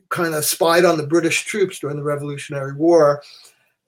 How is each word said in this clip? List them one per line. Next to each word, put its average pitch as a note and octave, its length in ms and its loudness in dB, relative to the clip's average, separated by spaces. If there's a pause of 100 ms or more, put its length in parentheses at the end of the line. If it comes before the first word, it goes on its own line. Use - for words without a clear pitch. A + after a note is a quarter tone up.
(120)
kinda D#3+ 300 -2
spied E3+ 420 2
on E3+ 140 4
the D3 80 -4
British D#3+ 380 0
troops G3 340 -4
during - 180 -8
the D3 60 -8
Revolutionary C#3+ 720 -6
War. D3+ 480 4 (640)